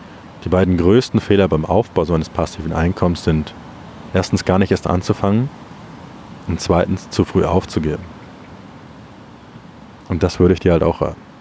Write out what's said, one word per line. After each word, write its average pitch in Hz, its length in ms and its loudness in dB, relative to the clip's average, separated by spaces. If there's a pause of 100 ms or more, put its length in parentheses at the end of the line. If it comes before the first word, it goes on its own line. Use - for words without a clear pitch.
(440)
die - 60 -6
beiden 92 280 4
größten 98 420 4
Fehler 98 280 2
beim 78 180 0
Aufbau 87 400 0
so 82 80 -2
eines 80 160 0
passiven 80 440 -6
Einkommens 87 500 0
sind, 78 300 0 (600)
erstens 95 320 -2
gar 92 140 2
nicht 95 120 2
erst - 160 -2
anzufangen 101 640 0 (960)
und 82 120 -4
zweitens 90 500 -2
zu - 140 0
früh 87 220 0
aufzugeben. 80 580 -2 (2000)
Und 82 120 -4
das 87 180 2
würde 90 140 8
ich 82 60 -4
dir 87 140 2
halt 82 100 2
auch 82 180 0
raten. - 200 -4 (200)